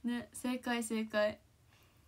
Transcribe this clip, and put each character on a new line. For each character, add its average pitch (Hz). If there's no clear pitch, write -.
ね、 240
正 247
解、 240
正 220
解。 214